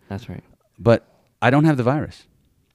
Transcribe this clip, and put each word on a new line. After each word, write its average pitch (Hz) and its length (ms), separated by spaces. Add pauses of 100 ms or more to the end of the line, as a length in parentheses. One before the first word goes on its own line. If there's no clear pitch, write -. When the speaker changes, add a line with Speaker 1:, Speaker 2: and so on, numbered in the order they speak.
Speaker 1:
That's 98 200
right. - 140 (360)
Speaker 2:
But - 280 (340)
I 113 80
don't 147 160
have 156 100
the 127 80
virus. 123 420 (500)